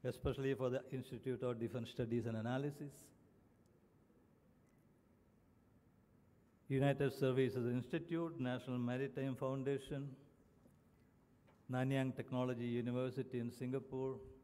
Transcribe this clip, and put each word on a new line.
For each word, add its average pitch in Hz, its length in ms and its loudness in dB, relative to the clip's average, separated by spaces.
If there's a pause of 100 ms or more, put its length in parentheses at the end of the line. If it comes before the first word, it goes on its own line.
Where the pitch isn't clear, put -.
especially 135 520 0
for 127 140 2
the 127 220 0
Institute 127 540 -4
of 120 160 0
Defense 117 300 -2
Studies 117 360 0
and 113 100 0
Analysis, 139 560 -2 (3750)
United 139 440 4
Services 127 540 4
Institute, 165 720 -2
National 123 380 -2
Maritime 131 580 0
Foundation, 135 720 -2 (1600)
Nanyang 131 460 2
Technology 127 480 -2
University 123 760 0
in 117 120 -2
Singapore 131 640 -4 (280)